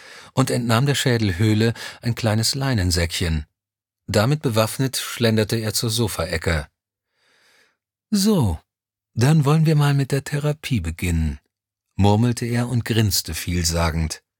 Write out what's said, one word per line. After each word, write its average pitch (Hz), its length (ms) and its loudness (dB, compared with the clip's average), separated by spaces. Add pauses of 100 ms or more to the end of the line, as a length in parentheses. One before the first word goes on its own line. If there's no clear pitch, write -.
(340)
und 131 160 0
entnahm 120 360 0
der 139 80 2
Schädelhöhle 110 800 2 (260)
ein 120 140 -2
kleines 110 400 -2
Leinensäckchen. 87 920 -2 (600)
Damit 110 360 0
bewaffnet 117 540 -2
schlenderte 110 600 0
er 107 180 -4
zur 117 160 -2
Sofaecke. 87 760 -2 (1400)
"So, 185 480 2 (560)
dann 139 300 4
wollen 156 220 4
wir 160 100 4
mal 143 180 2
mit 139 180 0
der 135 120 -2
Therapie 147 560 -2
beginnen", 80 580 -2 (580)
murmelte 110 500 2
er 120 220 -2
und 123 160 -2
grinste 107 500 0
vielsagend. 82 880 -2 (180)